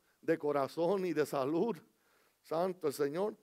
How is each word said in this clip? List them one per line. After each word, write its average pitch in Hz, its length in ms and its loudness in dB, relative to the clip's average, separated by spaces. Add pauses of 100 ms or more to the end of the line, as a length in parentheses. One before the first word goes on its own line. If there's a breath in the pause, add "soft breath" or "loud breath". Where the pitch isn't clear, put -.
(200)
de 156 160 2
corazón 160 720 0
y 170 60 0
de 147 120 2
salud. 160 520 0 (680)
Santo 175 460 -2
el 135 40 0
Señor, 165 500 -2